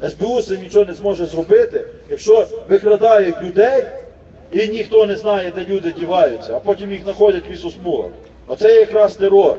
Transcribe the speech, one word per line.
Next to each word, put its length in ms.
С 100
Б 120
У 160
з 60
цим 140
нічого 240
не 80
зможе 320
зробити, 600
якщо 380
викрадають 720
людей, 420
і 160
ніхто 380
не 100
знає, 400
де 100
люди 340
діваються, 560
а 40
потім 320
їх 120
знаходять 460
в 20
лісосмугах. 600
Оце 260
якраз 420
терор. 440